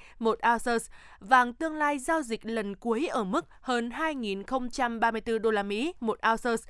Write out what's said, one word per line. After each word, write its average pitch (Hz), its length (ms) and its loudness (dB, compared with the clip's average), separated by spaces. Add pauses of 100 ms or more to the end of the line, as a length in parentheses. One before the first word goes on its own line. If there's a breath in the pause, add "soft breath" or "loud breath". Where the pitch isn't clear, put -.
(180 loud breath)
một 226 200 0 (140)
ounce. 233 320 0 (360 loud breath)
Vàng 247 340 6
tương 320 200 -4
lai 294 240 2
giao 320 240 0
dịch 226 240 -6
lần 214 300 -4
cuối 233 300 0
ở 226 180 -2
mức 240 220 -2 (140 soft breath)
hơn 240 300 -2
hai 302 240 -2
nghìn 202 280 -6
không 247 280 -4
trăm 233 300 -2
ba 233 100 4
mươi 220 100 -4
tư 226 180 -2
đô 220 120 2
la 208 120 2
Mỹ 214 380 -2
một 220 180 -2 (120)
ounce, 226 400 0